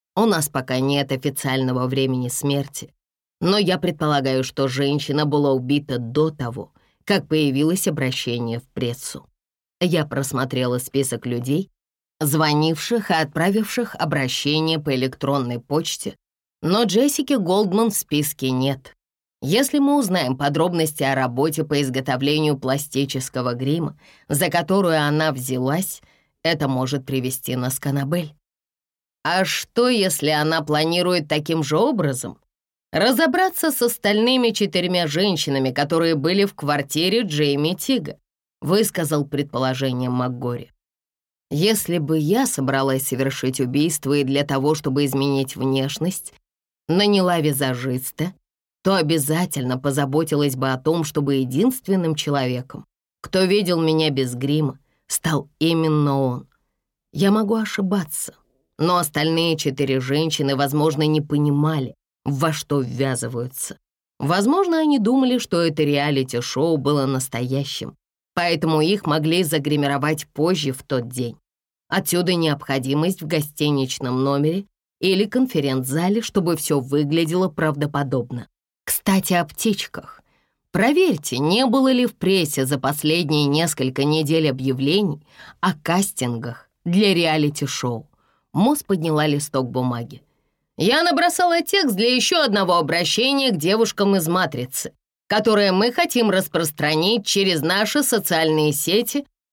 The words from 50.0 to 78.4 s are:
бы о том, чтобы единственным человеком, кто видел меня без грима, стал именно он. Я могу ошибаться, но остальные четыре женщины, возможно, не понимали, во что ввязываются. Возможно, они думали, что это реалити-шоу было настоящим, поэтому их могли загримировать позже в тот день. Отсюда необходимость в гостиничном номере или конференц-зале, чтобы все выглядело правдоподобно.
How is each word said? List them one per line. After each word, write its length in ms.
бы 160
о 60
том, 260
чтобы 320
единственным 800
человеком, 720
кто 220
видел 380
меня 280
без 260
грима, 440
стал 420
именно 600
он. 280
Я 200
могу 240
ошибаться, 800
но 180
остальные 600
четыре 420
женщины, 560
возможно, 500
не 140
понимали, 760
во 300
что 260
ввязываются. 960
Возможно, 600
они 200
думали, 380
что 240
это 220
реалити-шоу 920
было 280
настоящим, 920
поэтому 460
их 260
могли 380
загримировать 840
позже 440
в 120
тот 260
день. 280
Отсюда 460
необходимость 840
в 60
гостиничном 960
номере 420
или 240
конференц-зале, 960
чтобы 340
все 240
выглядело 680
правдоподобно. 960